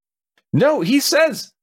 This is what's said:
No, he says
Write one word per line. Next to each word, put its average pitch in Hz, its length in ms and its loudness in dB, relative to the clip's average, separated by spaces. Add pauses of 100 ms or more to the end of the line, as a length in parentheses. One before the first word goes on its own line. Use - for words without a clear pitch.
(520)
No, 254 300 2
he 220 180 0
says - 520 -2 (120)